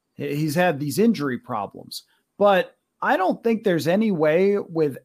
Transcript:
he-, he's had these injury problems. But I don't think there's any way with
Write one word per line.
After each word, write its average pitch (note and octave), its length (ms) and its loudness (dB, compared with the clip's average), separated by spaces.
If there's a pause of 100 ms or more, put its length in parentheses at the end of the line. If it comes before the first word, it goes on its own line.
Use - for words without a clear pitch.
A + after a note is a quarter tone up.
(140)
he-, C#3+ 220 -6
he's D3+ 180 -2
had E3+ 260 0
these C#3+ 200 -4
injury C#3+ 400 0
problems. - 640 -10 (340)
But G3 400 2 (240)
I A#3 160 0
don't F4 260 -2
think A3+ 200 -2
there's E3 240 0
any G#3 240 2
way F3+ 480 2
with D#3 460 -2